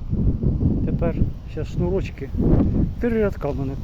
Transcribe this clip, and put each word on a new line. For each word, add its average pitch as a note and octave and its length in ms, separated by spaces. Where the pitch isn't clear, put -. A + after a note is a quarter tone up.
Тепер - 300
зараз D#3 140
шнурочки. F3 600
Три A3+ 200
рядка G3 280
в C3+ 100
мене C3+ 140